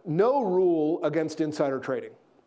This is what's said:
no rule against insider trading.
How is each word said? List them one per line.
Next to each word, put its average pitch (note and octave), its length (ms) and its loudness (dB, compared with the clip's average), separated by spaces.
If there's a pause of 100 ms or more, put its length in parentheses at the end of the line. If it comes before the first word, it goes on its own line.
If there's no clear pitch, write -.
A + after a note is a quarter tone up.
no G#3+ 380 2
rule F3 600 2
against D#3 360 -2
insider D3 380 -2
trading. A#2+ 340 -6 (340)